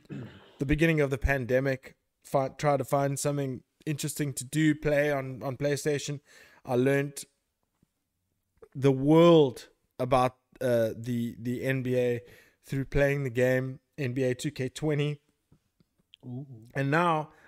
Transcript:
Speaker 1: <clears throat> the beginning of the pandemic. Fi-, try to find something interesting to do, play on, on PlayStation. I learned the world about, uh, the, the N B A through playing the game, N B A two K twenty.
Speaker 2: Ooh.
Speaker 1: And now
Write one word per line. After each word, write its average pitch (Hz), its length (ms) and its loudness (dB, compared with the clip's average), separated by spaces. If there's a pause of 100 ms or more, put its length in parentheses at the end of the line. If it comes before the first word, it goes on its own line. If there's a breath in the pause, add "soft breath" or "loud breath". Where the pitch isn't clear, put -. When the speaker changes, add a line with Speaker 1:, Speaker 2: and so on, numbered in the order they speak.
(160)
Speaker 1:
<clears throat> - 420 -16
the 143 80 -2
beginning 151 360 2
of 135 100 0
the 135 80 -2
pandemic. 131 760 0 (280)
Fi-, 135 340 -2
try 147 180 2
to 135 100 -2
find 139 340 -2
something 143 420 -4 (240)
interesting 147 480 -4
to - 120 -8
do, 151 280 2
play 147 380 0
on, 131 320 -6
on 127 140 -6
PlayStation. 143 640 -4 (440 soft breath)
I 131 100 -4
learned 139 480 0 (1500)
the 139 180 2
world 151 760 6 (320)
about, 127 360 2 (260)
uh, 117 360 0
the, 117 420 -6
the 117 240 -6
N 135 200 -2
B 123 140 -2
A 120 240 0 (440 soft breath)
through 139 200 -6
playing 143 380 0
the 131 60 -4
game, 127 500 0 (180)
N 127 160 -4
B 131 100 -2
A 127 120 0
two 147 160 -6
K 131 180 -6
twenty. 147 500 -2 (1080)
Speaker 2:
Ooh. 127 200 -12 (300)
Speaker 1:
And 139 160 -2
now 160 380 2 (180 soft breath)